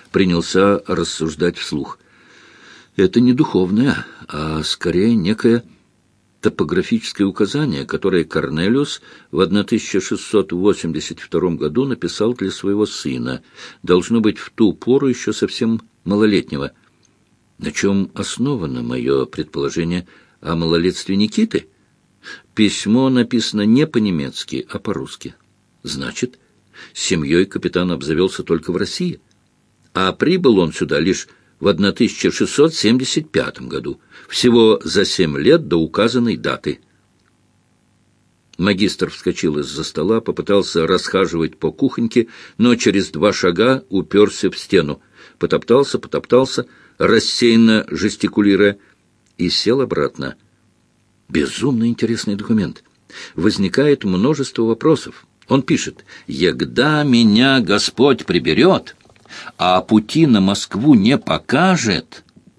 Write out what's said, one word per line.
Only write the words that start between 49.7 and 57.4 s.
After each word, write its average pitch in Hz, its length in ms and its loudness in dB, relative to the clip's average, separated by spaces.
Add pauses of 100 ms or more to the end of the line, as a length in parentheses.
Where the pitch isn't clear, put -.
обратно. 73 560 -4 (920)
Безумно 113 580 -2
интересный 113 480 -4
документ. 104 480 -2 (520)
Возникает 107 680 0
множество 117 600 -2
вопросов. 123 640 -2 (220)
Он 135 140 0
пишет: - 420 -4 (240)
«Егда 90 760 0
меня 120 580 4